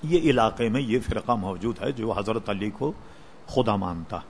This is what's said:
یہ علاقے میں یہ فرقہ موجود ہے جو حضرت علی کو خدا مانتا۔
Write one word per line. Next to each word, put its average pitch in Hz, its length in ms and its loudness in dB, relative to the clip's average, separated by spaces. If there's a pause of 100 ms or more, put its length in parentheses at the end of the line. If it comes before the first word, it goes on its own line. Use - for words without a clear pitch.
یہ 165 160 4
علاقے 120 500 4
میں 123 120 0
یہ 120 180 2
فرقہ - 320 -2
موجود 98 500 -2
ہے 127 100 -2
جو 113 200 -2
حضرت 104 380 -2
علی 101 200 -2
کو 139 220 -4 (560)
خدا 113 280 4
مانتا۔ 87 420 -4 (120)